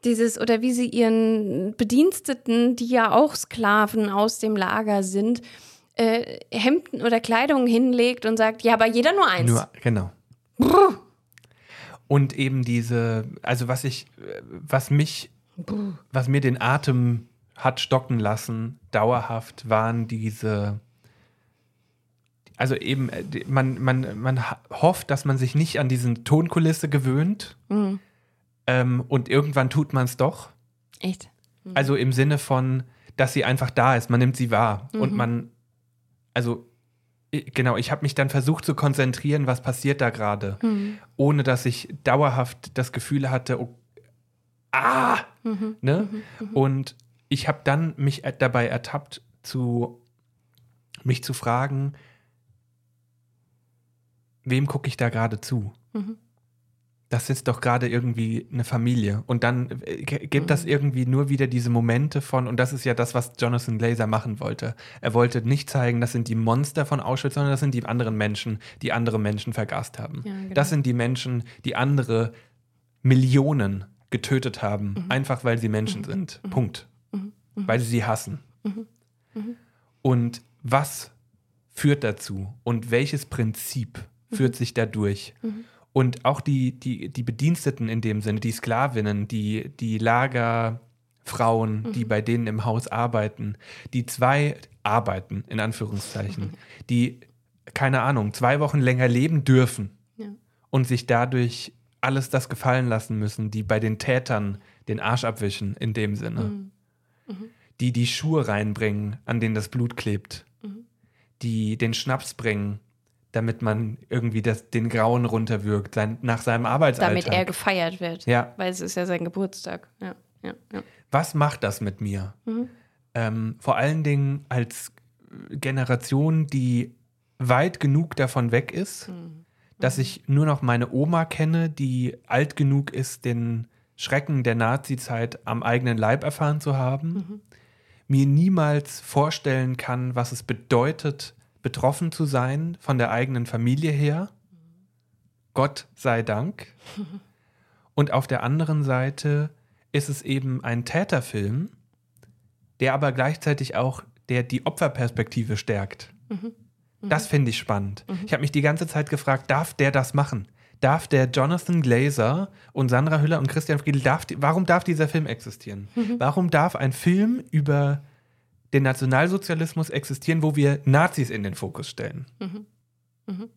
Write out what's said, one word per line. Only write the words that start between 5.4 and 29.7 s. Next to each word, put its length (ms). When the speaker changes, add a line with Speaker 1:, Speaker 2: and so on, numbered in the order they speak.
Speaker 1:
äh, 440
Hemden 520
oder 160
Kleidung 480
hinlegt 580
und 120
sagt, 260
„Ja, 100
aber 140
jeder 260
nur 140
eins.“ 240
Speaker 2:
Nur, 160
genau. 300
Speaker 1:
Brr. 420
Speaker 2:
Und 260
eben 300
diese, 640
also 240
was 160
ich, 220
äh, 260
was 460
mich, 400
Speaker 1:
Brr. 400
Speaker 2:
was 160
mir 140
den 200
Atem 680
hat 240
stocken 400
lassen, 600
dauerhaft, 800
waren 380
diese, 720
also 180
eben, 340
äh, 140
die, 220
man, 360
man, 380
man 300
ha-, 100
hofft, 400
dass 140
man 120
sich 160
nicht 260
an 100
diesen 360
Tonkulisse 640
gewöhnt. 680
Speaker 1:
Mhm. 300
Speaker 2:
Ähm, 440
und 200
irgendwann 400
tut 240